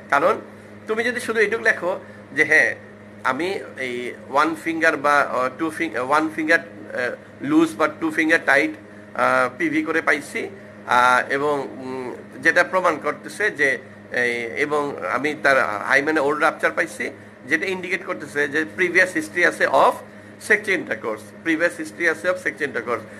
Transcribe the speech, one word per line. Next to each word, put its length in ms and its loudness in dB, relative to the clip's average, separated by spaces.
কারণ 300 2
তুমি 160 -2
যদি 160 -2
শুধু 200 -2
এইটুকু 240 2
লেখো 360 0
যে, 80 4
"হ্যাঁ, 320 4
আমি 360 -2
এই 360 -6
one 340 2
finger 340 2
বা, 220 4
আহ, 380 0
টু 120 -2
ফিং-, 280 -4
ওয়ান 380 0
finger, 240 4
আহ, 560 -6
loose 340 4
বা 120 2
টু 240 -4
finger 340 2
tight, 260 4
আহ, 400 2
পিভি 260 0
করে 180 -2
পাইছি, 480 -2
আহ, 440 4
এবং, 400 0
উম, 440 -10
যেটা 220 4
প্রমাণ 400 2
করতেছে 480 -4
যে 260 2
এই, 320 0
এবং 520 -2
আমি 300 -2
তার 440 4
হাইমেনে 320 2
old 240 0
rupture 280 2
পাইছি, 380 -4
যেটা 200 0
indicate 400 -4
করতেছে 420 -4
যে 180 -2
previous 380 2
history 320 0
আছে 220 2
of 240 6
sexual 220 2
intercourse, 760 -6
previous 360 0
history 280 -2
আছে 180 -4
of 60 2
sexual 300 -6
intercourse।" 360 -4